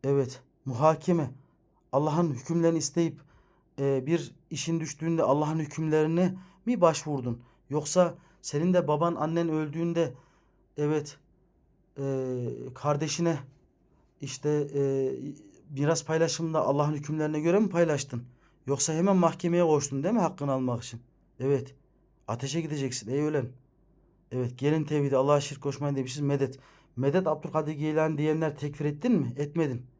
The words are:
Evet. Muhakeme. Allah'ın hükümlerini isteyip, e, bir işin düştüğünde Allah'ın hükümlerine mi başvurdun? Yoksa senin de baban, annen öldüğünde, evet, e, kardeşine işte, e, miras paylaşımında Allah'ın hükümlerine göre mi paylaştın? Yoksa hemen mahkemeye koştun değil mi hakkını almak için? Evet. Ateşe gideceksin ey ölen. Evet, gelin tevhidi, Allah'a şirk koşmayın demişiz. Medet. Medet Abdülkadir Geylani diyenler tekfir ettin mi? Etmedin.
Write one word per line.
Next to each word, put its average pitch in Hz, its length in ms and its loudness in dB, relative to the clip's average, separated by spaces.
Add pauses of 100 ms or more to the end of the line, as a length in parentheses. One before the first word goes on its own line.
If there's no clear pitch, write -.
Evet. 139 380 0 (220)
Muhakeme. 156 640 2 (600)
Allah'ın 151 380 2
hükümlerini 165 480 0
isteyip, 160 420 0 (580)
e, 139 280 0
bir 165 280 -2 (160)
işin 165 300 -2
düştüğünde 160 420 -2
Allah'ın 151 360 2
hükümlerine 160 760 2 (320)
mi 226 140 0
başvurdun? 143 640 0 (280)
Yoksa 170 440 2 (280)
senin 170 320 0
de 170 140 2
baban, 165 260 2
annen 165 340 0
öldüğünde, 156 680 -2 (600)
evet, 147 420 -2 (800)
e, 131 460 -4 (300)
kardeşine 147 640 0 (840)
işte, 147 540 -2
e, 135 380 0 (580)
miras 147 340 0
paylaşımında 160 560 0
Allah'ın 147 340 2
hükümlerine 151 460 -2
göre 170 180 4
mi 214 100 4
paylaştın? 156 540 0 (440)
Yoksa 139 280 0
hemen 190 220 4
mahkemeye 175 460 2
koştun 147 400 2
değil 190 120 0
mi 226 60 2
hakkını 143 320 0
almak 127 300 -2
için? 117 180 -12 (400)
Evet. 131 340 0 (540)
Ateşe 127 320 -4
gideceksin 139 500 -6
ey 139 100 0
ölen. 151 280 0 (840)
Evet, 123 260 -4
gelin 151 260 2
tevhidi, 143 320 0
Allah'a 143 240 4
şirk 143 220 -10
koşmayın 139 340 -4
demişiz. 131 240 -6
Medet. 139 380 0 (380)
Medet 143 300 2
Abdülkadir 151 460 -2
Geylani 156 460 0
diyenler 156 380 0
tekfir 147 280 -6
ettin 147 280 0
mi? 131 240 2
Etmedin. 147 500 -2 (140)